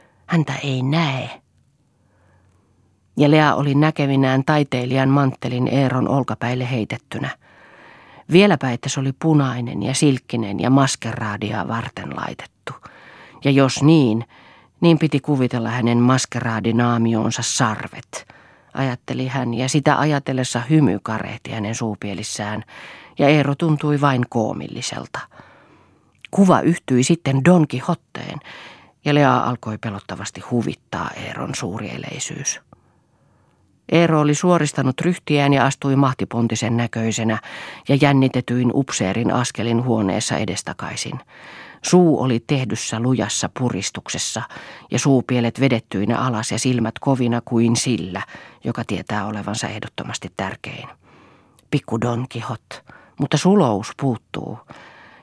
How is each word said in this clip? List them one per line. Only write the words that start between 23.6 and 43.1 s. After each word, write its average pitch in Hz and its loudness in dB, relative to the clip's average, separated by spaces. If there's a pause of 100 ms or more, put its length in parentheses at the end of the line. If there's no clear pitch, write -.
vain 131 2
koomilliselta. - -6 (1120)
Kuva 185 6
yhtyi 127 2
sitten 135 2
Don 170 6
Quixoteen, - -6 (640)
ja 147 2
Lea 135 4
alkoi 117 -4
pelottavasti 98 -10
huvittaa - -4 (180)
Eeron - -8
suuri 101 -8
eleisyys. - -10 (1300)
Eero 165 4
oli 151 4
suoristanut 151 0
ryhtiään 147 2
ja 131 4
astui 139 0
mahtipontisen 117 0
näköisenä 113 -2 (500)
ja 139 4
jännitetyin 127 2
upseerin 113 -2
askelin 117 0
huoneessa 107 0
edestakaisin. - -8 (640)
Suu 175 4
oli 123 0
tehdyssä 123 -4
lujassa 117 0 (100)